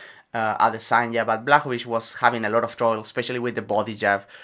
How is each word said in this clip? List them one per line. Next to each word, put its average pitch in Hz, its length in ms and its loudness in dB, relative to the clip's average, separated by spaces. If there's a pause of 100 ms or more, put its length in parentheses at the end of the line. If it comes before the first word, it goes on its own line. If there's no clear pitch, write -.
(340)
uh, 110 240 0
Adesanya, 113 680 2
but 113 200 -2
Blachowicz 139 420 2
was 113 280 -4
having 120 300 0
a 107 60 0
lot 117 140 2
of 117 120 -8
trouble, 113 260 0
especially 123 360 -6
with 120 160 -4
the 110 80 -4
body 107 320 -2
jab 101 300 2 (200)